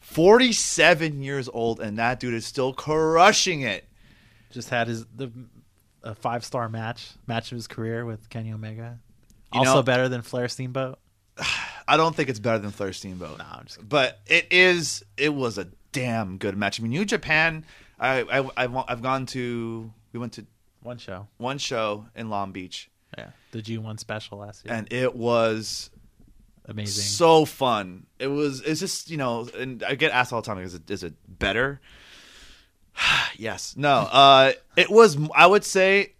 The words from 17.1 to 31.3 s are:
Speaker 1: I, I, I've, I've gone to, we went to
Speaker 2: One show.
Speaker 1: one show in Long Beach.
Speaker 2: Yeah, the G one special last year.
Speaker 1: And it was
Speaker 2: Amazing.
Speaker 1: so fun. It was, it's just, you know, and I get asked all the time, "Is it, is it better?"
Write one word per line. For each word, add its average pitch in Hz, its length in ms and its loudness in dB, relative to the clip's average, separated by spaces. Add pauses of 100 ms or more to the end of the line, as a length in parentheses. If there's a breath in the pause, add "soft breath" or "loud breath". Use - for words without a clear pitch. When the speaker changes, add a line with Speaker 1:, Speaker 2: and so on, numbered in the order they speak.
Speaker 1:
I, 127 220 0
I, 131 340 -2
I've, 123 180 -2 (140)
I've 117 140 -8
gone 131 240 -4
to, 117 680 -8 (200)
we 117 60 -12
went 120 160 -10
to 113 120 -18 (360)
Speaker 2:
One 120 160 -14
show. 101 380 -14
Speaker 1:
one 131 220 -6
show 110 480 -4 (100)
in 117 140 -10
Long 101 220 -4
Beach. 92 380 -14 (260)
Speaker 2:
Yeah, - 120 -16 (240)
the 113 100 -10
G 113 160 -8
one 110 200 -10
special 107 400 -12
last 104 280 -18
year. 120 80 -6
Speaker 1:
And 110 180 -8
it 127 220 -2
was 113 760 -2 (760)
Speaker 2:
Amazing. 104 380 -6
Speaker 1:
so 160 420 6
fun. 104 580 -4 (140)
It 131 80 -6
was, 143 340 -4
it's 156 200 -4
just, - 300 -8
you 165 60 -8
know, 120 400 -4
and 123 260 -10
I 117 120 -4
get 151 180 -2
asked 123 220 0
all 110 80 -4
the - 40 -12
time, 104 120 -8
"Is 92 160 -12
it, 85 160 -16
is 95 120 -6
it 80 120 -10 (120)
better?" 110 540 -4 (1160 soft breath)